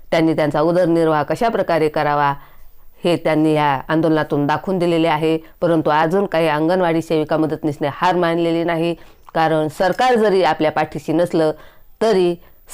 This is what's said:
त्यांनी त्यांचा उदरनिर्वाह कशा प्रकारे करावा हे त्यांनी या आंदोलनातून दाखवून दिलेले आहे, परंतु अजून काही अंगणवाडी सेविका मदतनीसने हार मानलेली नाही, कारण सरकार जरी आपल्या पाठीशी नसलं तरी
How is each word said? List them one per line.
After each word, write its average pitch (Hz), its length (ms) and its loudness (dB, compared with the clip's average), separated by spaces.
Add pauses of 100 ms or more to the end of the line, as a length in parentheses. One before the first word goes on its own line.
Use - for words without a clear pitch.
(120)
त्यांनी 160 220 2
त्यांचा 151 280 0
उदरनिर्वाह 165 600 2
कशा 160 260 -2
प्रकारे 175 400 0
करावा 147 460 0 (720)
हे 175 120 2
त्यांनी 156 380 0
या 147 340 0
आंदोलनातून 156 580 0
दाखवून 151 320 -2
दिलेले 170 300 2
आहे, 160 300 0 (220)
परंतु 165 300 0
अजून 165 360 2
काही 165 220 0
अंगणवाडी 165 540 0
सेविका 156 340 -2
मदतनीसने 156 560 -2
हार 180 220 0
मानलेली 170 500 0
नाही, 165 300 -2 (400)
कारण 156 340 0
सरकार 196 460 0
जरी 208 280 2
आपल्या 160 280 0
पाठीशी 156 420 -4
नसलं 160 400 2 (500)
तरी 185 320 2 (400)